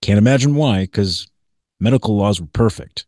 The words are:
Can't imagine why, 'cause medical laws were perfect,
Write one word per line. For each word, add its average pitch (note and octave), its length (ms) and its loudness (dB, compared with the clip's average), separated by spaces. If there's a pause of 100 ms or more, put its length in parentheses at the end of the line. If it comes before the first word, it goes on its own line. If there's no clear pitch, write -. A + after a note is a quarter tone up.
Can't G2+ 160 2
imagine C3 360 2
why, A#2 320 0
'cause F#2+ 400 -4 (540)
medical A2 360 0
laws G2+ 220 0
were D#2+ 100 -12
perfect, - 600 -4